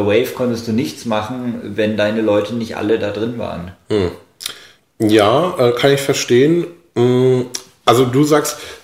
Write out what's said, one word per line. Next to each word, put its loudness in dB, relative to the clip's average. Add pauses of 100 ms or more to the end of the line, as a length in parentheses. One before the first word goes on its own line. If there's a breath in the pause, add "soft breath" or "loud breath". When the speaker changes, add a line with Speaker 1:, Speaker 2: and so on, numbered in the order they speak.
Speaker 1:
Wave 2
konntest -4
du -2
nichts -4
machen, -6 (140)
wenn -2
deine 0
Leute 0
nicht -6
alle 0
da -4
drin -4
waren. -8 (160)
Speaker 2:
Hm. 0 (920 loud breath)
Ja, 2
äh, 4
kann 2
ich 2
verstehen. 2 (280)
Mm, 2 (420)
also 4
du 2
sagst, 0 (260 loud breath)